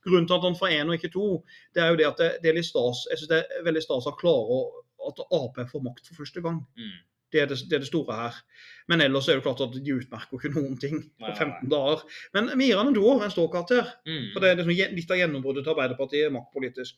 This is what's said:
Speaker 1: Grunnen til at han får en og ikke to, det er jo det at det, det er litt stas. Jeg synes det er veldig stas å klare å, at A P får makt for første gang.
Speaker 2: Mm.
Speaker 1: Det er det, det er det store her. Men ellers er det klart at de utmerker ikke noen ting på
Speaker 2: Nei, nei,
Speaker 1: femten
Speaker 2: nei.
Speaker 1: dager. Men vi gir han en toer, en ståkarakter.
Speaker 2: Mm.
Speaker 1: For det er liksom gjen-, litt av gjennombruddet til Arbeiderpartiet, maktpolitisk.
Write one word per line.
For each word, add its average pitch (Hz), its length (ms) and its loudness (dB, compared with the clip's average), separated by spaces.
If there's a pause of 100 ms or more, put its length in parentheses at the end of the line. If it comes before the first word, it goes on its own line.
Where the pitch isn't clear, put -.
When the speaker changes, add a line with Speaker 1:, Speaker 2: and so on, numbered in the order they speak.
Speaker 1:
Grunnen 175 200 6
til 180 100 2
at 170 60 2
han 180 120 0
får 180 160 0 (100)
en 151 80 -2
og 170 80 0
ikke 165 160 -6
to, 190 320 -2 (300)
det 170 80 2
er 165 80 4
jo 170 60 4
det 156 100 6
at 143 100 0
det, 165 140 4 (120)
det 165 60 4
er 160 60 6
litt 165 100 0
stas. 123 460 0
Jeg 160 80 -4
synes 151 100 -12
det 160 160 2
er - 200 -10
veldig 160 180 0
stas 131 240 -4
å 139 100 -6
klare 139 320 2
å, 127 240 0 (340)
at 143 140 -10
A 147 320 -2
P 123 160 -8
får 139 160 -8
makt - 220 -10
for - 80 -20 (100)
første - 180 -12
gang. 165 220 -4 (140)
Speaker 2:
Mm. 104 180 -14 (360)
Speaker 1:
Det 151 100 4
er 143 40 2
det, 135 120 -4 (100)
det 156 80 0
er - 80 2
det 135 80 -12
store 135 240 -4
her. 117 180 -6 (540)
Men 170 140 2
ellers 135 260 2
er 160 80 6
det 135 80 -2
klart 131 160 -2
at 123 120 -4
de 139 280 -6
utmerker - 400 -14
ikke 143 140 -6
noen 135 260 -4
ting 147 220 -4
på - 180 -20
Speaker 2:
Nei, 110 80 -10
nei, 104 80 -8
Speaker 1:
femten 135 320 -4
Speaker 2:
nei. 151 80 2
Speaker 1:
dager. 147 260 0 (300)
Men 208 240 0
vi 262 140 4
gir 190 80 4
han 214 100 2
en 285 60 4
toer, 220 280 6
en 208 140 -4
ståkarakter. 180 480 2 (220)
Speaker 2:
Mm. 151 260 -6
Speaker 1:
For 190 80 -4
det 185 80 6
er 180 140 6
liksom 170 160 2
gjen-, 190 180 0
litt 165 140 -6
av 180 80 2
gjennombruddet 139 460 -2
til 156 100 0
Arbeiderpartiet, 143 580 0
maktpolitisk. 127 640 -8